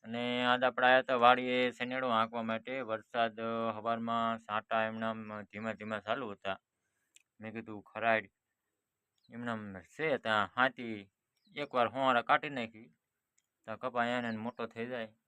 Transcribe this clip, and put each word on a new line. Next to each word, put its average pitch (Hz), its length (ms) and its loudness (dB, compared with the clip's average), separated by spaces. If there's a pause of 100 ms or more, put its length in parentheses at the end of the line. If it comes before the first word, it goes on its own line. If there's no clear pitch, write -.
અને 120 420 -2
આજ 123 180 4
આપણે 127 240 4
આયા 127 160 10
તા 131 140 0
વાડીએ 127 540 6
શેનેડો 127 400 -4
હાંકવા 113 320 2
માટે. 113 380 -4
વરસાદ, 110 600 -2
અ, 113 300 -2
હવારમાં 117 680 -2
છાંટા 110 460 -2
એમનામ 110 580 -6
ધીમા 107 300 -8
ધીમા 107 260 -6
ચાલુ 110 320 -4
હતા. 98 280 -6 (800)
મેં 110 120 -12
કીધું, 110 300 -12
"ખરાડ 110 480 0 (1000)
એમનામ 110 500 -8
છે 147 380 -4
ત્યાં 107 380 0
હાથી, 117 540 -2 (460)
એકવાર 131 320 0
હોંવારા 123 340 2
કાઢી 151 280 0
નાખી, 117 380 -8 (760)
ત્યાં 110 140 -10
કપા 120 280 -2
એને 120 240 -2
મોટો 113 360 -6
થઈ 117 200 -8
જાય." 113 280 -10 (140)